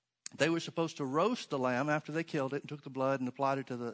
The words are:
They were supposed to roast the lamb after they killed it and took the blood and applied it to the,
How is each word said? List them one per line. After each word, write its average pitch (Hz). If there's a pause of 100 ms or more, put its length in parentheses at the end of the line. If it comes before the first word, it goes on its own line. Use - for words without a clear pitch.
(380)
They 151
were 165
supposed 160
to 147
roast 170
the 147
lamb 127
after 151
they 165
killed 135
it 143
and -
took 147
the 147
blood 135
and 127
applied 135
it 131
to 123
the, 120